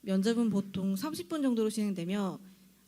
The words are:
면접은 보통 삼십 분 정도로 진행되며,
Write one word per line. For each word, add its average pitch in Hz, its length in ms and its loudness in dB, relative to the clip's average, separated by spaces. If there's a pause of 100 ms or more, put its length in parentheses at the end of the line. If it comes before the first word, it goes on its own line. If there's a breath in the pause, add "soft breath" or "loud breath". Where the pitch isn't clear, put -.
면접은 214 480 2
보통 196 440 0
삼십 320 360 -4
분 320 100 -2
정도로 233 300 2
진행되며, 196 680 -2 (500 loud breath)